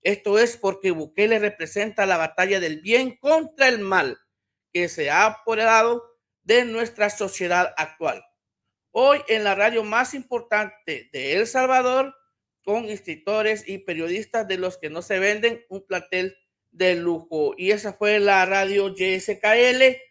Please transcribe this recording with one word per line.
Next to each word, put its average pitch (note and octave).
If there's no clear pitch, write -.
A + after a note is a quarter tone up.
Esto G3+
es A#3
porque F#3+
Bukele G3
representa G3+
la F#3
batalla F3+
del D#3+
bien A#3
contra D4
el A#3+
mal F#3
que F3
se D3
ha F#3
apoderado A3+
de A#3+
nuestra A3+
sociedad F3+
actual. D3+
Hoy C#4
en A3
la G3+
radio A3
más A3+
importante G#3+
de C#3
El A3
Salvador, B3+
con G#3+
escritores G#3
y G3
periodistas F#3+
de F#3
los F#3
que D3+
no E3
se F#3+
venden, G#3+
un F#3+
plantel F#3
de F3+
lujo". E3
Y F#3
esa G#3
fue G#3
la G3
radio G3
Y F#3
S F#3+
K G#3+
L B3+